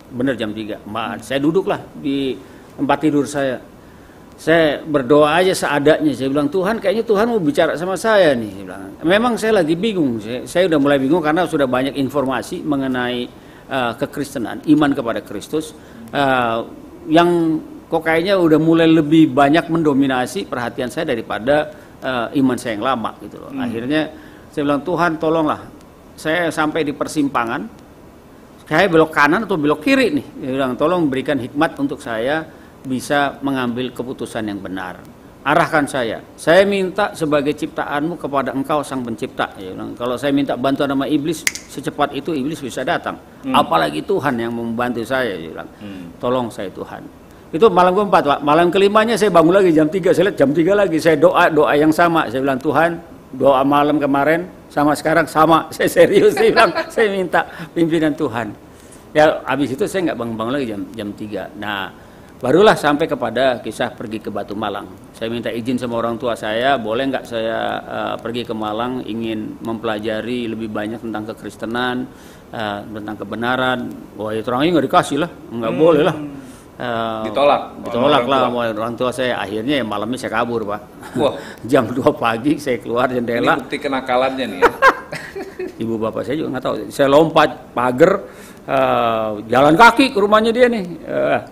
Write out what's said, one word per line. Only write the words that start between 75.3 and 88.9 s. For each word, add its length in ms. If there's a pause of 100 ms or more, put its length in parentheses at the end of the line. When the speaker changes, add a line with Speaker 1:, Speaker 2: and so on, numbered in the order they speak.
Speaker 1:
nggak 240
Speaker 2:
Hmm. 80
Speaker 1:
boleh 240
lah. 120 (640)
Eh, 460
Speaker 2:
Ditolak 580
Speaker 1:
ditolak 80
Speaker 2:
sama 160
Speaker 1:
lah 140
Speaker 2:
orang 20
tua? 160
Speaker 1:
sama 400
orang 160
tua 160
saya. 240
Akhirnya 400
ya 80
malamnya 320
saya 160
kabur, 320
Pak. 180 (360)
Speaker 2:
Wah. 160 (180)
Speaker 1:
<laughs> 160
Jam 220
dua 240
pagi 420
saya 220
keluar 320
jendela. 480
Speaker 2:
Ini 20
bukti 200
kenakalannya 680
nih 120
ya. 120 (540)
<laughs> 560
Speaker 1:
Ibu 160
bapak 260
saya 140
juga 180
nggak 80
tahu. 120 (120)
Saya 220
lompat 400 (220)
pagar, 520 (380)
eh, 680 (160)